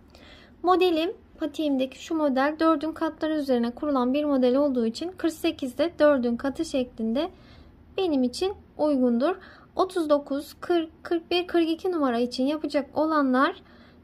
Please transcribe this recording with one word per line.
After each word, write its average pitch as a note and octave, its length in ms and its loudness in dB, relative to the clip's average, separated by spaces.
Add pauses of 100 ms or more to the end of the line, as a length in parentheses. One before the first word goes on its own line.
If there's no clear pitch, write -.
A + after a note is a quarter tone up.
(640)
Modelim F4 500 4 (260)
patiğimdeki C#4+ 680 -2
şu E4+ 100 -4
model D4 460 0
dördün D#4+ 320 2
katları D#4 420 -4
üzerine B3+ 360 0
kurulan B3+ 440 0
bir D4 100 0
model C4 320 2
olduğu C4 300 2
için D#4+ 320 -6
kırk D#4+ 140 0
sekizde D#4+ 680 -4
dördün C4 380 4
katı C4+ 280 -4
şeklinde B3+ 680 -4 (680)
benim D#4 260 0
için F4+ 320 -2 (240)
uygundur. C#4 580 2 (400)
Otuz E4+ 340 0
dokuz, C#4+ 500 0
kırk, E4 300 0 (120)
kırk E4+ 280 -4
bir, F4 160 0
kırk E4+ 220 0
iki E4 240 -2
numara C4+ 260 0
için B3 260 -2
yapacak D4 540 -2
olanlar D4 640 2 (420)